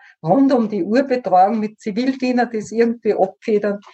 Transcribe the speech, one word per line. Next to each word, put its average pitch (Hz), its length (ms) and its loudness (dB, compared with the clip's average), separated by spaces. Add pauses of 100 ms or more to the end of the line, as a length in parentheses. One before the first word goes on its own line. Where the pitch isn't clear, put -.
(220)
rund 262 300 4
um 226 160 0
die 202 160 -4
Uhr 226 180 0
Betreuung 220 560 2
mit 214 220 -6
Zivildiener, 247 680 -2
das 220 240 -8
irgendwie 233 440 0
abfedern, 202 680 -2 (120)